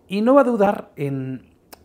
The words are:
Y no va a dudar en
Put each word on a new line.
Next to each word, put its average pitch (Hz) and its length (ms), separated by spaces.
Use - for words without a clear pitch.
Y 196 140
no 247 140
va 285 60
a 254 40
dudar 208 500
en 135 580